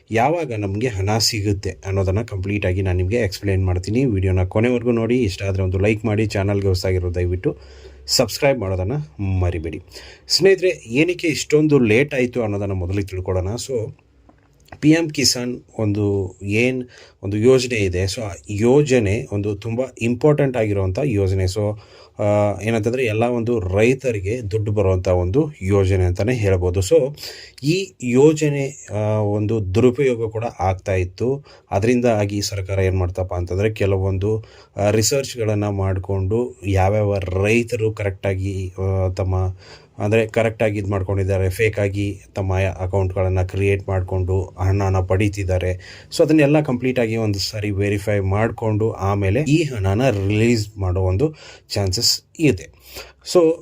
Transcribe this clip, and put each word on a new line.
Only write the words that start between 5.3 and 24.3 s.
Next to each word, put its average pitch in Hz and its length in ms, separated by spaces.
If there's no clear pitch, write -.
ಆದ್ರೆ 95 200
ಒಂದು 92 140
ಲೈಕ್ 107 280
ಮಾಡಿ, 110 200
ಚಾನಲ್ಗೆ 101 420
ಹೊಸದಾಗಿರೋ 90 480
ದಯವಿಟ್ಟು 90 420
ಸಬ್ಸ್ಕ್ರೈಬ್ 131 520
ಮಾಡೋದನ್ನ 101 640
ಮರಿಬೇಡಿ. 85 580
ಸ್ನೇಹಿತರೆ, 180 600
ಏನಕ್ಕೆ 170 400
ಇಷ್ಟೊಂದು 147 520
ಲೇಟ್ 120 340
ಆಯ್ತು 123 280
ಅನ್ನೋದನ್ನ 101 300
ಮೊದಲಿಗೆ 92 360
ತಿಳ್ಕೊಳ್ಳೋಣ. 92 400
So 117 480
ಪಿ 151 100
ಎಂ 160 200
ಕಿಸಾನ್ 123 500
ಒಂದು 101 640
ಏನ್ 120 400
ಒಂದು 101 140
ಯೋಜನೆ 123 380
ಇದೆ, 95 280
so 98 180
ಆ 104 100
ಯೋಜನೆ 120 840
ಒಂದು 104 240
ತುಂಬ 113 260
ಇಂಪಾರ್ಟೆಂಟ್ 131 560
ಆಗಿರುವಂಥ 98 460
ಯೋಜನೆ. 98 400
So, 104 340
ಆ, 104 380
ಏನಂತಂದ್ರೆ 117 440
ಎಲ್ಲ 107 180
ಒಂದು 120 360
ರೈತರಿಗೆ 107 920